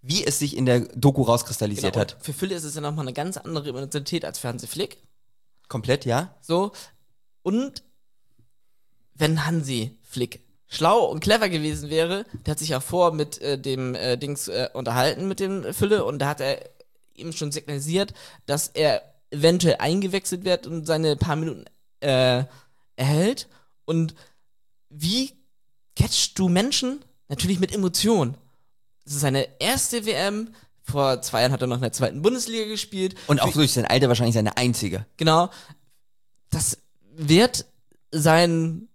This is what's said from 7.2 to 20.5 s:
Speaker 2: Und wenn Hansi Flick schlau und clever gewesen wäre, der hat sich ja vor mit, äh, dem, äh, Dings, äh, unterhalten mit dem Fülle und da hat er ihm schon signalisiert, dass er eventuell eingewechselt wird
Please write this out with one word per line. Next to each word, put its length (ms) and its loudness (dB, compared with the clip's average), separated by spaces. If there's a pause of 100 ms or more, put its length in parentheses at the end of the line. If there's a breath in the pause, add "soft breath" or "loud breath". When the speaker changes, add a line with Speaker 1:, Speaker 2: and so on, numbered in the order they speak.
Speaker 2:
Und 400 -2 (1300)
wenn 300 2
Hansi 580 -2
Flick 380 -6 (260)
schlau 380 4
und 160 -2
clever 280 2
gewesen 400 -4
wäre, 360 0 (200)
der 60 -2
hat 80 -4
sich 100 -6
ja 100 0
vor 320 4
mit, 300 -4
äh, 180 -2
dem, 360 -4
äh, 220 0
Dings, 300 -6
äh, 260 -4
unterhalten 540 0
mit 120 -4
dem 340 -4
Fülle 320 2
und 140 -2
da 100 0
hat 120 -4
er 280 -4 (460)
ihm 180 -10
schon 180 -6
signalisiert, 640 -4 (320 loud breath)
dass 220 -2
er 340 2 (300)
eventuell 480 4
eingewechselt 640 -2
wird 220 0